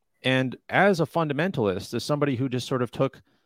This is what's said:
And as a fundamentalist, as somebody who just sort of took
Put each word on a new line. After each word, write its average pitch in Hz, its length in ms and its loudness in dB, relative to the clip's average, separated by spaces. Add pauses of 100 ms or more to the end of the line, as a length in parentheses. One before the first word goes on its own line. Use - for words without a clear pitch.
(240)
And 131 320 0 (140)
as 170 320 4
a 147 40 2
fundamentalist, 143 880 -2
as 117 120 -4
somebody 143 320 0
who 135 100 0
just 123 220 -4
sort 123 140 0
of 120 60 -2
took - 320 -2 (240)